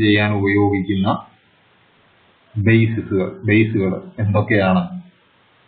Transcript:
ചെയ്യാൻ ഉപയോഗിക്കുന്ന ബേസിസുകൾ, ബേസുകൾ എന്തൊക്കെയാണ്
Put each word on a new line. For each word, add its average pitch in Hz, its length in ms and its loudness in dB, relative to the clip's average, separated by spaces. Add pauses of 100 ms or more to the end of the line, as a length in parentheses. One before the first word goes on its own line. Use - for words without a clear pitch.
ചെയ്യാൻ 104 280 2 (100)
ഉപയോഗിക്കുന്ന 101 680 0 (1500)
ബേസിസുകൾ, 104 760 0 (200)
ബേസുകൾ 104 440 2 (300)
എന്തൊക്കെയാണ് 101 600 0 (840)